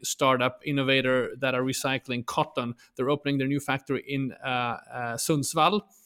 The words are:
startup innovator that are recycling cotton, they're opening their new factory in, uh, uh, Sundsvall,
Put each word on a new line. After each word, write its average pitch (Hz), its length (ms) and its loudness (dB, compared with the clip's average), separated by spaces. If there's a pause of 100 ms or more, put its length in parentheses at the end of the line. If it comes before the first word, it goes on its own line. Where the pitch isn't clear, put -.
startup 127 580 2
innovator 131 760 2
that 131 160 0
are 127 60 0
recycling 131 600 -2
cotton, 123 500 -2 (200)
they're 131 160 0
opening 143 280 0
their 135 100 0
new 143 100 0
factory 135 480 -2
in, 135 260 -4 (120)
uh, - 20 -6
uh, 123 320 -2 (380)
Sundsvall, 160 640 2 (260)